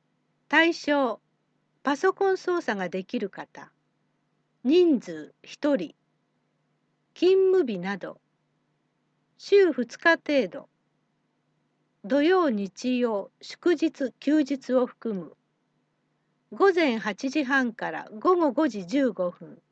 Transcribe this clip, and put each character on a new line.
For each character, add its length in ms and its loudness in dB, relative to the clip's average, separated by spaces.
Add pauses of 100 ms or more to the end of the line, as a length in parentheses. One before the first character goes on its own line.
(480)
対 240 4
象、 480 -2 (640)
パ 120 0
ソ 160 2
コ 160 0
ン 80 2
操 240 -4
作 160 -4
が 120 -6
で 160 -6
き 160 -8
る 100 -6
方。 400 -18 (920)
人 360 4
数、 320 -12 (120)
一 320 -2
人。 180 -10 (1200)
勤 380 4
務 120 2
日 140 -6
な 200 -6
ど。 220 -14 (1160)
週 320 4
二 260 -6
日 200 2
程 320 -2
度。 200 -18 (1400)
土 180 2
曜、 280 2
日 480 -4
曜、 320 -2 (100)
祝 360 -2
日、 420 -4
休 240 0
日 300 -6
を 140 2
含 280 -8
む。 220 -12 (1120)
午 240 4
前 240 2
八 320 -6
時 140 -2
半 280 0
か 200 -8
ら 160 -12 (100)
午 160 2
後 160 2
五 160 0
時 220 -6
十 240 0
五 180 -4
分。 420 -18